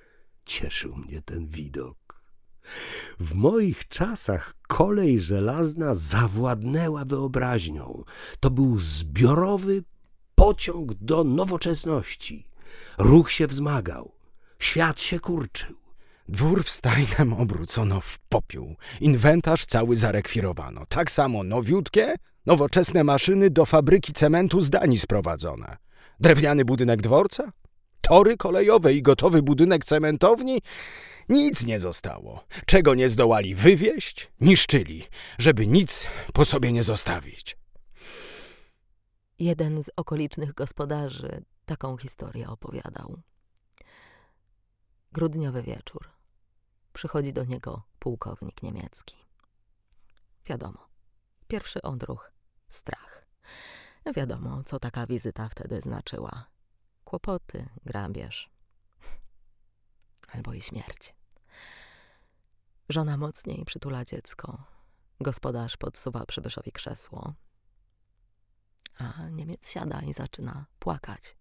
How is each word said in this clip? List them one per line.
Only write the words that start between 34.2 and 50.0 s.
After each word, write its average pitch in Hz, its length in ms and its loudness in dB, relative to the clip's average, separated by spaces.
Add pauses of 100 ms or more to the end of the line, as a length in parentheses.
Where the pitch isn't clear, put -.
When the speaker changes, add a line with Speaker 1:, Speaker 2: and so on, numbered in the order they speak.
Speaker 2:
niszczyli, 139 640 4 (340)
żeby 117 280 4
nic 160 400 2 (260)
po - 120 6
sobie 127 280 2
nie 117 100 2
zostawić. - 720 -6 (1800)
Speaker 3:
Jeden 156 440 -2
z - 140 -10
okolicznych 151 580 -8
gospodarzy 143 880 -8 (220)
taką 135 300 -10
historię 120 520 -14
opowiadał. - 720 -16 (1900)
Grudniowy 151 500 -6
wieczór. - 480 -16 (840)
Przychodzi 143 400 -8
do 131 120 -6
niego 123 380 -12 (160)
pułkownik - 640 -12
niemiecki. - 540 -16 (1300)